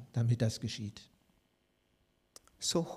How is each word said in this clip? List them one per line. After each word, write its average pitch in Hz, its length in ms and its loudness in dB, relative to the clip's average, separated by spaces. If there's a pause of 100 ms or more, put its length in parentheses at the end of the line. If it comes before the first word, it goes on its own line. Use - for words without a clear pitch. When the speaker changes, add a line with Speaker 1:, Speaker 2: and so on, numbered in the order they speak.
(120)
Speaker 1:
damit 117 300 4
das 113 180 2
geschieht. 107 500 -8 (1500)
Speaker 2:
So - 260 2 (120)